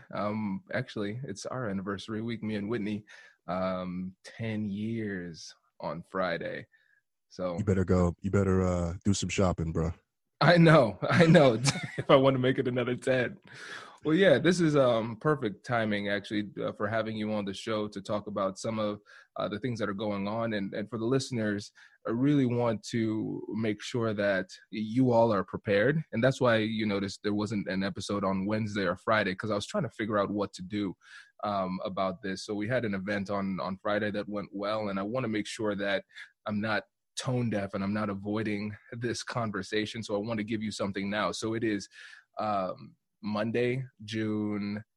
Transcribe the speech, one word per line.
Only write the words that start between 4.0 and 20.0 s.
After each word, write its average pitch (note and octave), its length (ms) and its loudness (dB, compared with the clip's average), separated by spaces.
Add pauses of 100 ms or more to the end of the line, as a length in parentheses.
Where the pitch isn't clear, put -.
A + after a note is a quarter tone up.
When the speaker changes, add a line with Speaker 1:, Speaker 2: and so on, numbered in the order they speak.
Speaker 1:
ten G#2+ 420 -6
years G2+ 880 -6 (260)
on D#2+ 300 -8
Friday. F2 560 -2 (640)
So F2+ 260 -4
Speaker 2:
You G2+ 80 -2
better F#2+ 180 4
go, F2+ 380 4
you G2 100 -4
better, F#2+ 320 4
uh, F2 300 0 (140)
do G2+ 80 6
some F#2+ 160 -2
shopping, E2 420 0
bro. E2 220 0 (480)
Speaker 1:
I E3+ 160 8
know, D#3 400 8 (100)
I C#3+ 160 8
know. D3 340 10 (200)
<laughs> - 180 -10
If - 140 0
I D3+ 60 12
want C3+ 180 8
to C3 40 2
make C3 200 4
it B2+ 100 0
another B2 260 0
ten. B2 440 0 (680)
Well, D#3 100 2
yeah, F3 220 8
this E3 240 4
is, D3+ 160 4
um, A#2 400 4
perfect C#3 480 0
timing, G#2+ 460 0
actually, G2+ 400 -2 (120)
uh, G#2+ 100 -2
for G#2+ 160 -6
having A2 280 -4
you G#2+ 160 -4
on G#2 140 -2
the F#2+ 80 -6
show G#2+ 340 -4
to G2+ 140 -10
talk G#2+ 240 -4
about G2 320 -4
some A2 200 -4
of, G#2 220 -2 (380)
uh, G2+ 100 -2
the G2+ 100 -6
things A#2+ 220 -4
that G2+ 80 -2
are G2+ 60 -4
going G2+ 340 -4